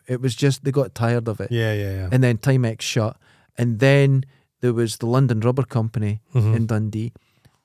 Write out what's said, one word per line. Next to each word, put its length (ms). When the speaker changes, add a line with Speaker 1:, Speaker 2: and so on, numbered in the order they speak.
Speaker 1:
It 120
was 140
just, 300
they 80
got 240
tired 320
of 120
it. 120
Speaker 2:
Yeah, 200
yeah, 220
yeah. 160
Speaker 1:
And 140
then 140
Timex 440
shut, 340
and 220
then 460
there 140
was 220
the 100
London 340
Rubber 240
Company 560
Speaker 2:
Mm-hmm. 220
Speaker 1:
in 100
Dundee, 460